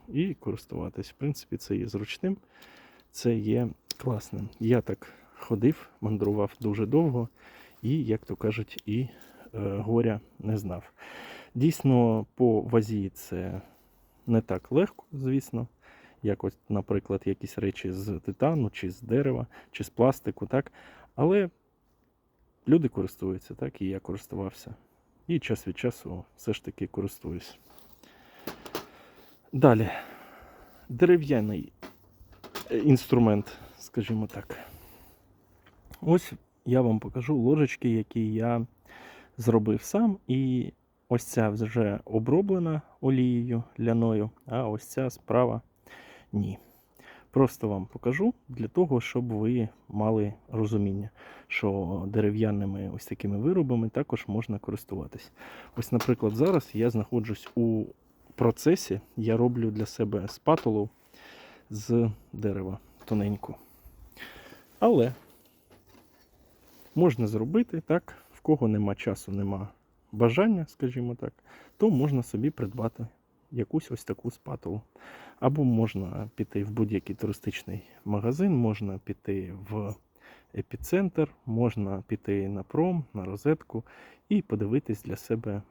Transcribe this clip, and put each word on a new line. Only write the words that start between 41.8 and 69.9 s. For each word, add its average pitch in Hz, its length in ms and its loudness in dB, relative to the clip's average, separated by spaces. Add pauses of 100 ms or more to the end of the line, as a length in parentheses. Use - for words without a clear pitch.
оброблена 160 760 2 (200)
олією 123 600 2 (160)
ляною, 113 500 2 (160)
а 120 220 -4
ось 110 160 -6
ця 131 260 -4
справа 117 520 2 (720)
ні. 104 260 -2 (720)
Просто 127 360 2
вам 98 180 -4
покажу 160 480 -2 (160)
для 120 180 -8
того, 139 340 2
щоб 123 240 -4
ви 113 440 0 (200)
мали 107 440 0 (160)
розуміння, 104 600 -2 (380)
що 98 600 -4
дерев'яними 104 880 0
ось - 100 -12
такими 101 320 -4
виробами 123 520 0
також - 380 -4
можна 107 320 -4
користуватись. - 720 -10 (460)
Ось, - 140 -6
наприклад, 113 440 2
зараз 156 380 2
я 113 160 2
знаходжусь 110 640 -2
у 113 300 2 (560)
процесі, 117 600 2 (160)
я 113 200 0
роблю 120 340 2
для 107 140 -2
себе 104 420 -4
спатулу 107 600 0 (800)
з 113 420 0 (220)
дерева 98 440 -4 (280)
тоненьку. 104 500 -2 (1200)
Але 135 340 6 (1800)
можна 127 320 4
зробити 156 540 0
так, - 340 -2 (180)
в - 80 -20
кого 143 260 4
нема 104 280 2
часу, - 360 -6
нема 98 360 -4 (440)